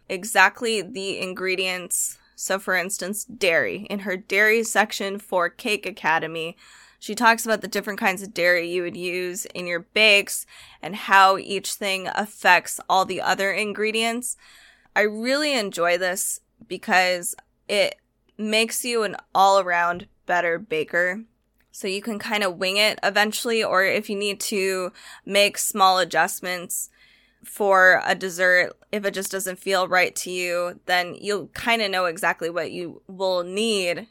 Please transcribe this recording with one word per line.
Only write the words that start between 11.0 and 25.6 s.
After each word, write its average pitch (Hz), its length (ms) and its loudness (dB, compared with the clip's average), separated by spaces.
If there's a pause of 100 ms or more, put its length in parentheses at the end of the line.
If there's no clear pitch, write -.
each - 360 -6
thing 190 420 -4
affects 185 720 2
all 185 160 4
the 185 160 -4
other 190 320 0
ingredients. 214 840 -2 (580)
I 196 60 2
really 254 520 0
enjoy 175 440 0
this 180 420 -2 (260)
because 180 680 0 (320)
it 202 280 2 (420)
makes 220 480 0
you 233 180 0
an 190 140 -4 (180)
all-around 180 720 4 (180)
better 170 320 0
baker. 180 640 -2 (480)
So - 180 -8
you 196 120 -4
can 208 180 -6
kind 208 240 -2
of 180 140 -2
wing 190 200 0
it 214 260 2
eventually, 208 600 0
or 185 200 2
if 190 260 0
you 208 60 -4
need 202 260 -4
to 185 520 -2 (320)
make 202 320 -2
small 190 400 2